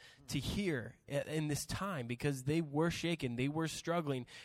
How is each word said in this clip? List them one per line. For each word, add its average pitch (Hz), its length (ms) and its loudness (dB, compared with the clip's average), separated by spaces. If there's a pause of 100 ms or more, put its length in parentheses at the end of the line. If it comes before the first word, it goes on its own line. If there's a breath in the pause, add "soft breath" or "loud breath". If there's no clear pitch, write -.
(280 loud breath)
to 143 100 0
hear 135 580 0 (140)
i-, 139 200 2
in 156 180 2
this 143 160 0
time, 175 420 -2
because 127 360 0
they 151 180 2
were 156 300 2
shaken, 160 460 0
they 131 120 2
were 156 200 0
struggling. 151 580 0 (180 loud breath)